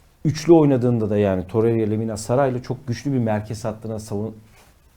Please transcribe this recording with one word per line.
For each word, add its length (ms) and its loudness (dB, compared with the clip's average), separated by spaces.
üçlü 280 2
oynadığında 580 4
da 80 2
yani 280 2
Torreira, 440 0
Lemina, 260 -4
Sara'yla 460 -2
çok 260 -8
güçlü 240 -4
bir 60 0
merkez 460 -4
hattına 340 -8
savun-, 380 -8